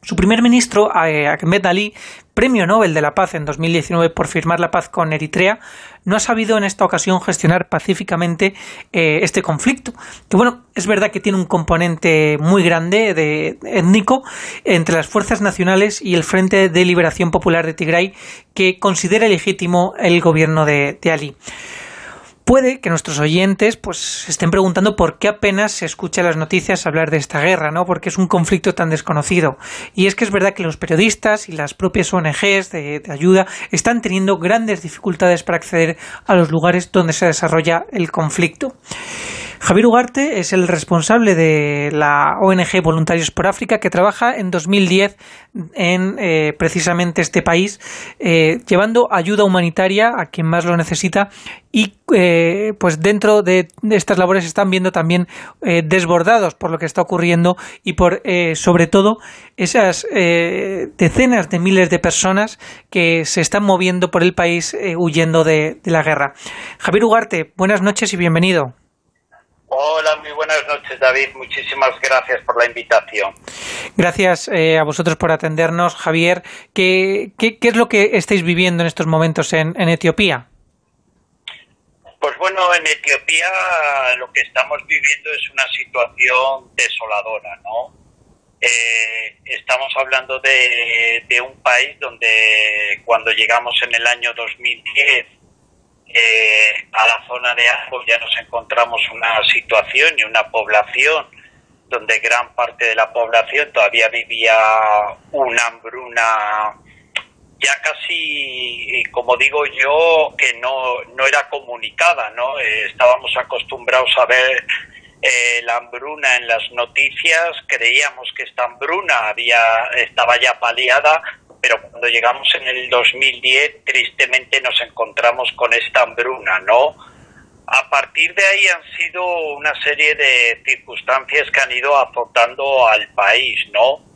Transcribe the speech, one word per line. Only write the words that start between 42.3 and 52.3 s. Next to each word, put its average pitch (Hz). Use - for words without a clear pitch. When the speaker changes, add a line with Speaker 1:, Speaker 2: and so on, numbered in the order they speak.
Speaker 1:
O 190
N 180
G 185
Voluntarios 160
por 175
África, 214
que 185
trabaja 208
en 190
dos 170
mil 196
diez 196
en, 185
eh, 156
precisamente 175
este 170
país, 180
eh, 165
llevando 220
ayuda 202
humanitaria 190
a 170
quien 165
más 170
lo 175
necesita 175
y, 214
eh, 180